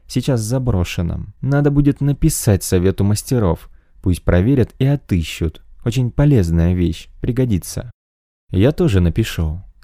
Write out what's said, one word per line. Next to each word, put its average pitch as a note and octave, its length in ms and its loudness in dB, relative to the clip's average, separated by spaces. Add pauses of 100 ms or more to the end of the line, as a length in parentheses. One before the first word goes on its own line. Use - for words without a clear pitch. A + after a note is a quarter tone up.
сейчас B2+ 340 -2
заброшенном. G2+ 1000 -4
Надо C#3+ 320 0
будет C#3+ 280 2
написать C#3 640 0
совету F#2 400 0
мастеров, G2+ 640 0 (320)
пусть F2+ 220 -2
проверят G2+ 560 2
и C3 60 0
отыщут. F#2 800 -2 (220)
Очень A#2+ 260 -2
полезная F2+ 640 2
вещь, E2+ 340 -2 (120)
пригодится". A#2+ 720 -4 (600)
"Я G2+ 220 2
тоже C3+ 280 2
напишу", E2+ 640 -2 (220)